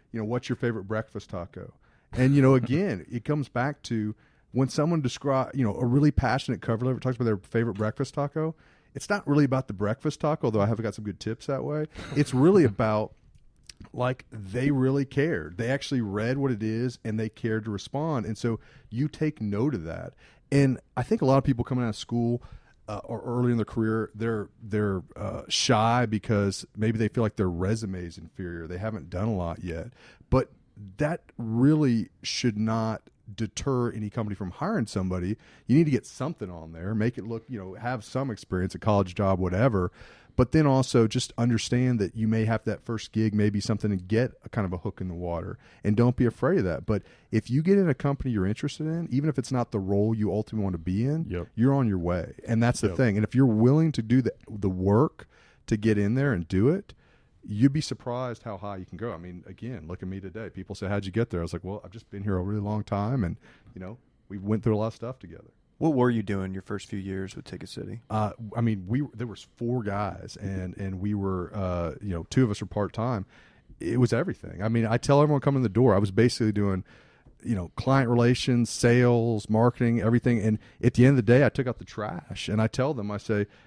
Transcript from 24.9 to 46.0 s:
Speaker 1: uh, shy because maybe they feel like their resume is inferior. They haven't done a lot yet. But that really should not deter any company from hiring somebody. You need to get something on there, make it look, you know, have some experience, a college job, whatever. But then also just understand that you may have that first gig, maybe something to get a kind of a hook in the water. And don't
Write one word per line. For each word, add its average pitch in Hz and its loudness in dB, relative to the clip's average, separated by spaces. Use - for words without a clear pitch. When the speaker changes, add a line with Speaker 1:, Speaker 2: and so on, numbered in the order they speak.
Speaker 1:
uh, 95 -8
shy 117 4
because 101 0
maybe 110 0
they 110 2
feel 120 -2
like 107 0
their 92 2
resume 95 -2
is 85 -12
inferior. 85 -10
They 87 -8
haven't 98 -8
done 92 -2
a 110 0
lot 85 -4
yet. 82 -6
But - 2
that 151 -2
really 120 2
should 107 -2
not 110 -2
deter 120 -2
any 107 -6
company 104 -6
from 90 -8
hiring 170 -2
somebody. 92 -2
You 117 4
need 170 8
to 147 0
get 123 0
something 131 -8
on 82 -14
there, 87 -6
make 110 0
it 95 -8
look, 113 -10
you 120 -10
know, 95 -12
have 120 -8
some 131 -4
experience, 92 -2
a - -8
college 98 2
job, 95 2
whatever. 92 2
But 127 2
then 156 6
also 131 4
just - -4
understand 123 2
that 98 -2
you 110 -2
may 110 2
have 110 0
that 107 -6
first 113 -6
gig, 107 2
maybe 104 2
something 107 0
to 101 0
get 110 0
a - -18
kind 101 -2
of 90 -4
a - -4
hook - -8
in 95 -6
the 87 -8
water. 87 -6
And 104 2
don't 120 4